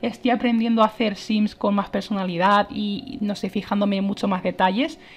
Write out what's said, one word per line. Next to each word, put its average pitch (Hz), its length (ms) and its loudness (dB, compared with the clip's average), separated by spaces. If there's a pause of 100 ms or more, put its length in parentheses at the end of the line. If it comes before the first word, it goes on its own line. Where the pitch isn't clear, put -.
Estoy 240 300 -2
aprendiendo 233 520 2
a - 20 8
hacer 214 300 0
Sims 214 400 0
con 202 200 0
más 196 140 -2
personalidad 196 800 2
y, 208 520 -6
no 202 140 -2
sé, - 140 -4
fijándome 202 480 0
en 196 80 0
mucho 202 220 -2
más 185 160 0
detalles. 190 560 0 (180)